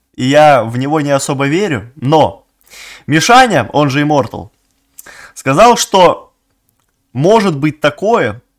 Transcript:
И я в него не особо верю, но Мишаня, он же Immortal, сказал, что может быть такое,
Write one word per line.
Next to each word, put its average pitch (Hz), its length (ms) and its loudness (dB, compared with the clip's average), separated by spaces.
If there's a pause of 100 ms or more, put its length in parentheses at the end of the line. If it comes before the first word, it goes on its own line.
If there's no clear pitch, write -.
(140)
И 127 120 -6
я 143 380 4
в 120 140 -8
него 147 240 -4
не 143 80 -4
особо 139 380 -2
верю, 151 480 -4
но 135 500 -2 (600)
Мишаня, 185 680 2
он 147 160 0
же 143 140 -2
Immortal, 131 480 -4 (840)
сказал, 202 420 2
что - 460 0 (880)
может 185 460 0
быть 147 220 -4
такое, 151 640 -4 (180)